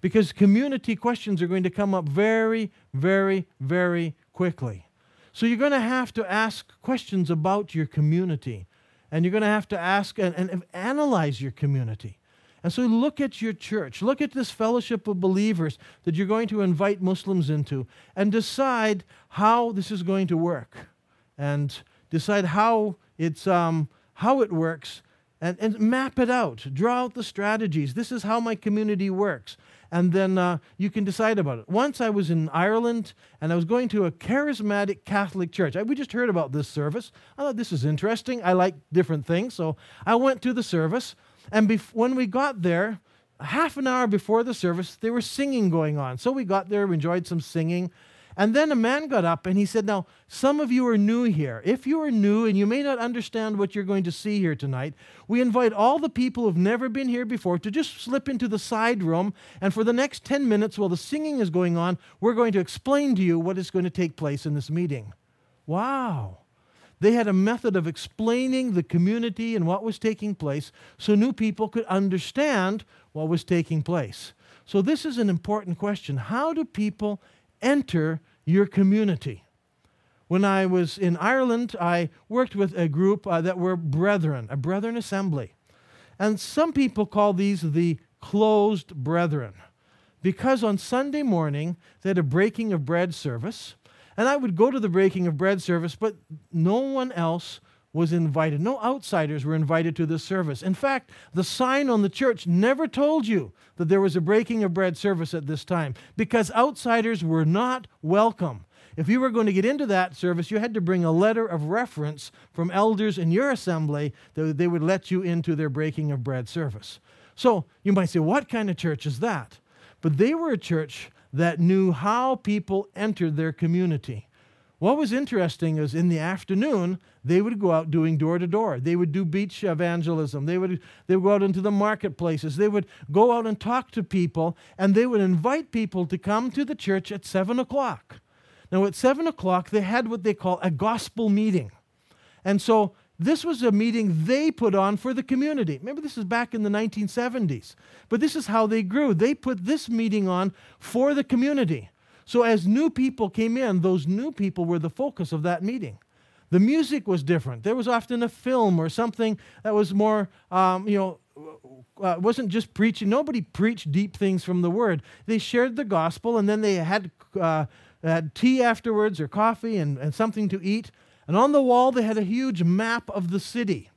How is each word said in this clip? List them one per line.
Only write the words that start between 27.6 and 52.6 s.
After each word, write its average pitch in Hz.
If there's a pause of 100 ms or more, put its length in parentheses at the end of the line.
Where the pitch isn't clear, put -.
This 220
is 226
how 220
my 233
community 208
works. 185 (340)
And 175
then, 190
uh, 180 (180)
you 196
can 208
decide 214
about 139
it. -
Once 247
I 226
was 196
in 160
Ireland, 226 (260)
and 160
I 170
was 170
going 240
to 208
a 170
charismatic 208
Catholic 190
church. 165
I, 190
we 233
just 262
heard 240
about 160
this 147
service. 151 (280)
I 277
thought, 277
"This 233
is 135
interesting. 214
I 180
like 185 (180)
different 160
things." 196
So 160 (260)
I 214
went 254
to 254
the 240
service, 170 (360)
and 214
bef-, -
when 247
we 254
got 247
there, 180 (400)
half 277
an 269
hour 254
before 214
the 247
service, 175
there 226
was 240
singing 262
going 156
on. 131
So 247
we 269
got 190
there, 202
we 185
enjoyed 170
some 170
singing. 170 (500)
And 220
then 302
a 277
man 262
got 226
up 170
and 185
he 202
said, 220
"Now, 196 (220)
some 285
of 269
you 247
are 233
new 220
here. 147
If 254
you 320
are 302
new 214
and 202
you 202